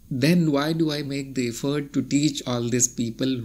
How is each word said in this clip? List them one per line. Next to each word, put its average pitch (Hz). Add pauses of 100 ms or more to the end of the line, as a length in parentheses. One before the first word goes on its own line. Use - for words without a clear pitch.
(100)
then 156
why 147
do 160
I 147
make 139
the 123
effort 143
to 135
teach 143
all 120
these 120
people 120 (180)